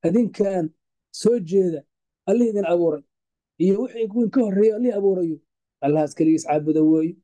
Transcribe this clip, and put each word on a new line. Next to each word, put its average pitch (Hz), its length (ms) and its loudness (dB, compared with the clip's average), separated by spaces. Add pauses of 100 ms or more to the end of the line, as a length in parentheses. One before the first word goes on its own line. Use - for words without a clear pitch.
Adinkaan 185 640 -2 (440)
soo 240 260 0
jeeda, 175 420 -2 (440)
Allih 233 240 2
idin 202 160 -4
abuuray. 165 360 0 (580)
Iyo 196 220 2
wixii 233 220 -6
idin 220 260 -2
ka 262 100 0
horreeyay 214 360 2
Allih 240 200 0
abuurayo. 185 400 0 (460)
Allahaas 151 320 0
keligiis 160 320 2
caabuda 156 360 0
weeye. 160 420 2